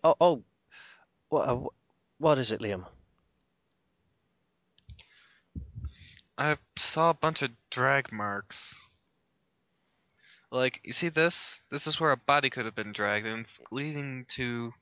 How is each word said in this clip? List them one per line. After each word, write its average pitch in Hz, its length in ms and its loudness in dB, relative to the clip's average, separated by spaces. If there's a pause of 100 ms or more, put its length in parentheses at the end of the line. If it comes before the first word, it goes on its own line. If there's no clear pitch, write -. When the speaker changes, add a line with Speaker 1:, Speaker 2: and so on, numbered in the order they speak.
Speaker 1:
Oh, 165 160 8
oh, 160 220 6 (880)
wha-, - 100 2
uh, 123 160 0
wh-, - 640 -14
what 151 180 6
is 113 140 -2
it, 110 80 -4
Liam?" 101 260 -4 (3500)
Speaker 2:
I 147 180 2 (220)
saw 165 320 2
a 160 40 4
bunch 160 280 0
of 127 80 -2 (200)
drag 135 420 2
marks. 104 600 -6 (1800)
Like, 127 320 0
you - 80 -10
see - 160 -2
this? 165 500 0 (120)
This 143 180 -6
is 151 120 -2
where 156 120 4
a 127 40 4
body 143 340 2
could 123 160 -6
have 107 100 -8
been 104 160 -6
dragged, 104 340 0
and 113 140 -6
it's - 200 -16 (120)
leading 139 540 -6 (100)
to 120 460 -4